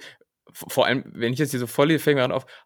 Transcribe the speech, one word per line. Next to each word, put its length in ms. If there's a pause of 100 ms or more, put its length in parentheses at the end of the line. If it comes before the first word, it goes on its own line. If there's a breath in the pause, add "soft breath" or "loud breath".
(500 loud breath)
v-, 200
vor 160
allem, 200
wenn 260
ich 60
das 120
hier 100
so 60
vorlese, 360
fällt 140
mir 60
gerade 120
auf, 120 (200 loud breath)